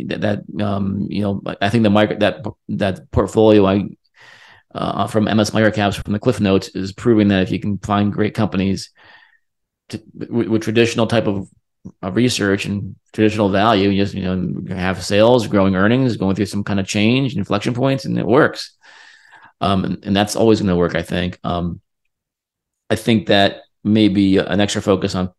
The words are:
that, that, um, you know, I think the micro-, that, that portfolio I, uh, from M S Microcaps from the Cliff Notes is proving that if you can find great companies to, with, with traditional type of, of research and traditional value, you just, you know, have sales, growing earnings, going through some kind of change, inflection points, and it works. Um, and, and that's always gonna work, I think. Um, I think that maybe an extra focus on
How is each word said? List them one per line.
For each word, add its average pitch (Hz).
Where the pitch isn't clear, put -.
that, -
that, -
um, 98
you 95
know, 101
I 98
think 117
the 104
micro-, 107
that, 101
that 98
portfolio 107
I, 98
uh, 95
from 107
M 107
S 104
Microcaps 104
from -
the 98
Cliff 120
Notes 95
is 92
proving 107
that 95
if -
you 98
can 101
find 101
great 104
companies 113
to, -
with, 113
with 110
traditional 113
type 113
of, 98
of 92
research 104
and 98
traditional 107
value, 101
you 98
just, 101
you 95
know, 92
have 92
sales, 107
growing 95
earnings, 117
going 95
through 101
some 101
kind 98
of 95
change, 117
inflection 104
points, 135
and 117
it -
works. -
Um, 95
and, -
and 98
that's 104
always 110
gonna 92
work, 87
I 82
think. 87
Um, 87
I 110
think 110
that 101
maybe 101
an 90
extra 104
focus 95
on 92